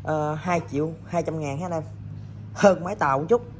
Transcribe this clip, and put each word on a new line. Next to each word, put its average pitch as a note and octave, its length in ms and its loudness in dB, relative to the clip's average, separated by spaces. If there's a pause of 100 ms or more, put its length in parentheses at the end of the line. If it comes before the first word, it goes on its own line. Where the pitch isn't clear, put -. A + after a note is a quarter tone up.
Ờ, D3+ 320 0
hai E3+ 260 0 (100)
triệu D3+ 200 0 (160)
hai E3+ 160 0
trăm D#3+ 160 -2
ngàn C#3+ 200 -4
ha F3+ 60 -4
anh F3 60 -4
em. D#3+ 120 -2 (680)
Hơn F3+ 300 6
máy F#3 120 -6
tàu C#3 240 2
một D3+ 100 -4
chút. A#3 160 4 (140)